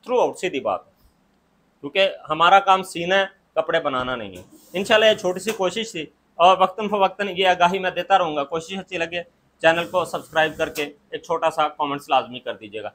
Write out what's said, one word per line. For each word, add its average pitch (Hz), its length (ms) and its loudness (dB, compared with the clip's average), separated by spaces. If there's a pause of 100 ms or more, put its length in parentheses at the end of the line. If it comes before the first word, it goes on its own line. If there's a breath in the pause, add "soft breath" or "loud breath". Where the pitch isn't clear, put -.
Throughout 208 320 0
सीधी 151 240 -4
बात, 101 260 -4 (920)
क्योंकि 143 200 -4 (280)
हमारा 170 300 6
काम 190 240 4
सीना 180 340 -2
है, 190 140 0 (280)
कपड़े 160 220 0
बनाना 127 360 -4
नहीं 98 200 -12
है। 90 80 -18 (300)
इंशाल्लाह 214 360 4
ये 214 60 2
छोटी 185 240 -4
सी 214 120 -6
कोशिश 220 380 -4
थी 156 240 -12 (240)
और 185 240 6
वक्तन 202 260 -2
फ़वक्तन 202 400 0
ये 185 160 -2
आगाही 180 340 4
मैं 185 160 -4
देता 175 220 2
रहूँगा। 156 260 0
कोशिश 165 360 -6
अच्छी 185 200 -10
लगे, 170 240 -6 (400)
चैनल 165 220 4
को 170 200 0
सब्सक्राइब 156 500 -2
करके 156 280 -4
एक 147 420 -12
छोटा 165 260 -2
सा 156 180 0
comments 143 420 -6
लाजमी 123 280 0
कर 120 140 -10
दीजिएगा। 104 420 -12